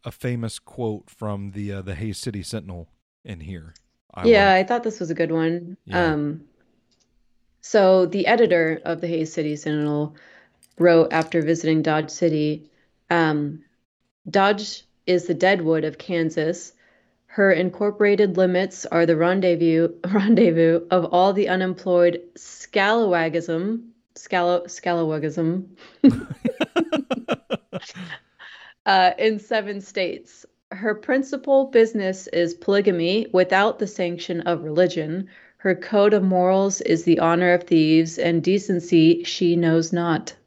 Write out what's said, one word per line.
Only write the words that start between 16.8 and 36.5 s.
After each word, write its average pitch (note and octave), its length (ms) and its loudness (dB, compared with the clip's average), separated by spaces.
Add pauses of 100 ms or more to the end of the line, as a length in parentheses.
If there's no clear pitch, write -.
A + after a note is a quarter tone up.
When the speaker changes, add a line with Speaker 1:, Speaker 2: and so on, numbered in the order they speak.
Speaker 2:
Her G3 260 2
incorporated G3+ 840 0
limits F#3 500 0
are E3+ 180 2
the E3 120 4
rendezvous, E3+ 720 2 (100)
<laughs> F#3 120 -6
rendezvous E3+ 800 4
of F3+ 140 2
all F3+ 280 2
the G3 160 0
unemployed F3+ 720 0 (140)
scalawagism, F#3+ 1600 -2 (240)
scala-, F3 540 -2
scalawagism, E3 960 -4 (360)
<laughs> - 0 -
Speaker 1:
<laughs> - 80 8 (2750)
Speaker 2:
uh, F#3 320 4
in G#3+ 220 0
seven G3+ 420 -6
states. - 640 -8 (260)
Her G#3 240 -4
principal C4+ 680 0
business A3 640 0
is E3+ 260 0
polygamy G3 800 0
without F#3+ 460 2
the G3 80 -4
sanction F3 540 -6
of E3+ 220 -4
religion. E3 640 -2 (300)
Her F#3+ 180 -2
code G#3 380 2
of G3 100 2
morals F#3+ 580 2